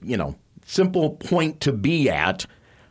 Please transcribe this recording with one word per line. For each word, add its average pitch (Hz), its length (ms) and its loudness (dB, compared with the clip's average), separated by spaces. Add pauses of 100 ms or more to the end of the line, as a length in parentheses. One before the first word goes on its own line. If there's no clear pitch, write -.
you 120 140 -2
know, 73 180 -4 (300)
simple 180 460 2
point 160 500 -2
to 143 100 2
be 135 380 2
at 85 360 0 (460)